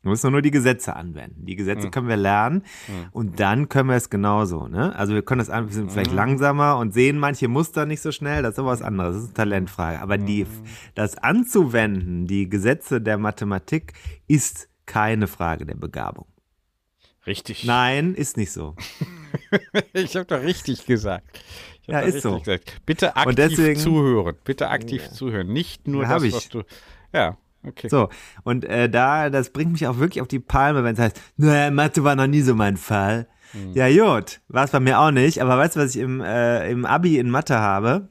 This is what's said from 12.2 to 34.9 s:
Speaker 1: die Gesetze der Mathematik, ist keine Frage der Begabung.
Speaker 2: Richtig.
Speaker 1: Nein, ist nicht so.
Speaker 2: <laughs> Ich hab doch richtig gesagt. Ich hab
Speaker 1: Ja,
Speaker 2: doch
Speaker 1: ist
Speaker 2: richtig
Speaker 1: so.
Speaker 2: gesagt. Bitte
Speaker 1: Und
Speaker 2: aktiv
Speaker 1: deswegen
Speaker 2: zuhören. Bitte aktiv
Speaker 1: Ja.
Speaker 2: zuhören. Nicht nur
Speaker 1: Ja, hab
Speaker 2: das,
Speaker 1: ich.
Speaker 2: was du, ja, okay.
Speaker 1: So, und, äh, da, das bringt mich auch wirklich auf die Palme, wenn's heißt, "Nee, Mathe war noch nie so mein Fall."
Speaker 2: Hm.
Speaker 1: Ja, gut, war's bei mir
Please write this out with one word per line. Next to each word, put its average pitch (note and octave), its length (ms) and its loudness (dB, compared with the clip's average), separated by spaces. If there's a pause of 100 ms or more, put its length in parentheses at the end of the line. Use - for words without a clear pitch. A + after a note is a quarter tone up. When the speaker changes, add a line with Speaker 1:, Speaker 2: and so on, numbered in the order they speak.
Speaker 1:
die G2 220 -2
Gesetze A2+ 540 0
der G#2+ 160 0
Mathematik, G#2 760 -4 (340)
ist - 440 -2 (160)
keine G#2+ 400 0
Frage E2 400 -4
der - 80 -10
Begabung. - 540 -10 (1000)
Speaker 2:
Richtig. G#2 380 -10
Speaker 1:
Nein, B2+ 500 0
ist - 240 -6
nicht G#2 140 -4
so. D#2 280 -12
Speaker 2:
<laughs> - 1120 -6
Ich F#3 240 -4
hab F3+ 120 -6
doch D3 120 -2
richtig - 460 -4
gesagt. G#2 560 -4 (400)
Ich - 60 -18
hab D3+ 40 -6
Speaker 1:
Ja, D3+ 80 0
Speaker 2:
doch C#3 60 -2
Speaker 1:
ist F3+ 80 0
Speaker 2:
richtig C#3+ 80 -6
Speaker 1:
so. G2 160 -2
Speaker 2:
gesagt. F2+ 480 -6
Bitte E3+ 220 0
Speaker 1:
Und C3+ 140 0
Speaker 2:
aktiv B2+ 140 2
Speaker 1:
deswegen D#3 440 4
Speaker 2:
zuhören. C3+ 640 2
Bitte C3+ 260 -4
aktiv A#2+ 340 -4
Speaker 1:
Ja. - 80 -18
Speaker 2:
zuhören. A2 400 -4
Nicht - 360 -6
nur C#3 140 -2
Speaker 1:
Ja, A#2 60 0
hab C3+ 120 2
Speaker 2:
das, D3+ 40 2
Speaker 1:
ich. A#2 100 2
Speaker 2:
was A#2 140 -6
du, A2+ 140 -8 (500)
ja, F#2+ 240 0 (300)
okay. - 220 -12
Speaker 1:
So, A2+ 200 2 (340)
und, A#2+ 220 -2
äh, A#2+ 240 0
da, C#3 420 2
das C3+ 200 0
bringt D#3+ 220 -2
mich D#3+ 140 -2
auch B2 120 -2
wirklich D3+ 240 0
auf B2+ 60 -8
die C3+ 120 -4
Palme, C#3 440 2
wenn's A2+ 140 0
heißt, A#2 220 2 (160)
"Nee, D3 340 4
Mathe D3 340 2
war C#3+ 120 4
noch C3+ 100 4
nie D3 160 4
so B2+ 120 4
mein G2+ 220 2
Fall." G#2+ 500 0 (260)
Speaker 2:
Hm. G2 220 -12
Speaker 1:
Ja, B2+ 140 4
gut, C#3+ 600 4
war's C3+ 220 0
bei C#3+ 100 2
mir C3 200 4